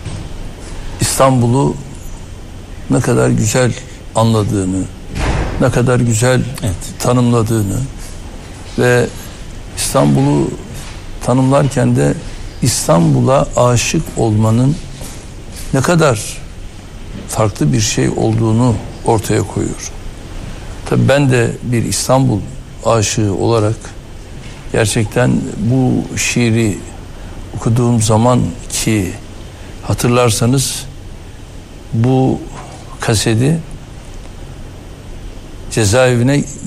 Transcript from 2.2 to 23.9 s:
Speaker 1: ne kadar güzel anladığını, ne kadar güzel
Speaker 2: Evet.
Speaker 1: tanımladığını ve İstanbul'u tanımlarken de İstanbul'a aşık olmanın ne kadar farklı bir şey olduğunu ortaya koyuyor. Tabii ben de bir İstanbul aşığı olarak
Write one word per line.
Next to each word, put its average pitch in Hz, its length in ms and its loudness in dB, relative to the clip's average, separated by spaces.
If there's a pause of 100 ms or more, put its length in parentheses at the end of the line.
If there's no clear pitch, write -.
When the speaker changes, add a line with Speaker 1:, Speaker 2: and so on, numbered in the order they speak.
Speaker 1:
ne 131 100 2
kadar 120 300 2
güzel 120 420 2 (420)
anladığını, 104 680 2 (760)
ne 131 100 4
kadar 123 300 4
güzel 120 420 4 (200)
Speaker 2:
Evet. 92 120 0 (240)
Speaker 1:
tanımladığını 113 800 2 (1000)
ve 123 280 4 (680)
İstanbul'u 139 760 2 (720)
tanımlarken 131 720 4
de 143 180 2 (480)
İstanbul'a 143 840 4 (100)
aşık 123 460 4 (140)
olmanın 113 600 4 (1000)
ne 151 60 2
kadar 156 580 2 (880)
farklı 110 440 2
bir 123 80 2
şey 127 280 0
olduğunu 113 640 2 (300)
ortaya 107 380 2
koyuyor. - 480 -4 (1000)
Tabii 123 180 4
ben 139 220 6
de 117 200 4 (120)
bir 117 220 0
İstanbul 123 560 2 (460)
aşığı 110 480 2
olarak 107 400 2 (1000)